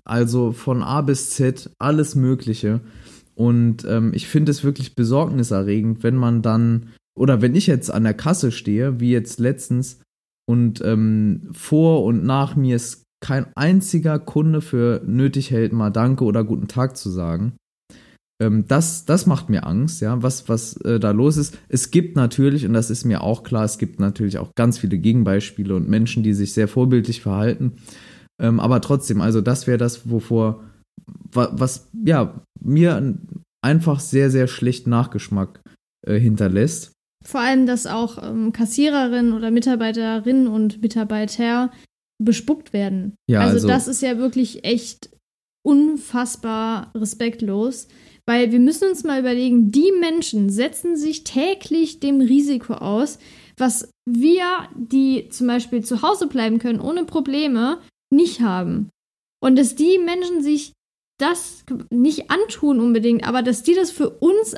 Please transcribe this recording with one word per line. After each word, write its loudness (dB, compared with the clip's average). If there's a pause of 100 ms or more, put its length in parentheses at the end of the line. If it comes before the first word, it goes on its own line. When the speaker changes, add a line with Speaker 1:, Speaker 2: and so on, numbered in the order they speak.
Speaker 1:
also 0
von -4
A -2
bis -2
Z, -2
alles 0
Mögliche. 0 (540)
Und, 2
ähm, 0
ich -4
finde 2
es -2
wirklich -4
besorgniserregend, 0
wenn 0
man 2
dann, 2 (280)
oder 4
wenn 2
ich 2
jetzt 0
an 0
der 2
Kasse 0
stehe, -2
wie 2
jetzt -2
letztens, -2 (480)
und, 2
ähm, 0
vor 2
und 0
nach 0
mir 2
ist -8 (180)
kein -4
einziger 2
Kunde 0
für 0
nötig 0
hält, 0
mal 0
Danke 0
oder 2
guten -4
Tag -4
zu -8
sagen. -4 (880)
Ähm, 2
das, 0
das 0
macht 0
mir 0
Angst, -2
ja, -2
was, -4
was, -4
äh, 0
da 0
los 2
ist. -4 (100)
Es -4
gibt 0
natürlich, 2
und 0
das 0
ist -6
mir 0
auch -2
klar, -2
es -4
gibt -6
natürlich -2
auch -10
ganz 2
viele -2
Gegenbeispiele 0
und 0
Menschen, 0
die 2
sich -2
sehr 0
vorbildlich 0
verhalten. -2 (680)
Ähm, 2
aber 2
trotzdem, -2
also 2
das -2
wäre 2
das, -4
wovor, 0 (720)
wa-, 0
was, -4 (140)
ja, 2 (220)
mir 4
n-, -4 (340)
einfach 2
sehr, 2
sehr 2
schlechten -2
Nachgeschmack, -2 (460)
äh, 0
hinterlässt. 0 (340)
Speaker 2:
Vor -6
allem, 2
dass -2
auch, -6
ähm, -4
Kassiererinnen 0
oder -4
Mitarbeiterinnen 0
und -2
Mitarbeiter -2 (500)
bespuckt -2
werden. -4 (120)
Speaker 1:
Ja, 4
Speaker 2:
Also 4
Speaker 1:
also 2
Speaker 2:
das 2
ist -4
ja -2
wirklich -2
echt -4 (560)
unfassbar 0
respektlos, -4 (380)
weil 2
wir 6
müssen 4
uns -2
mal -2
überlegen, 2
die 4
Menschen 0
setzen -2
sich -4
täglich -2
dem 2
Risiko 2
aus, -2 (380)
was -2 (180)
wir, 2
die 0
zum -2
Beispiel -2
zu -4
Hause 0
bleiben 0
können, -2
ohne -4
Probleme, -2 (340)
nicht 4
haben. -2 (520)
Und 6
dass 2
die 4
Menschen -2
sich -2 (480)
das -4 (260)
nicht 2
antun 0
unbedingt, 2
aber -2
dass -2
die 4
das 0
für -2
uns 0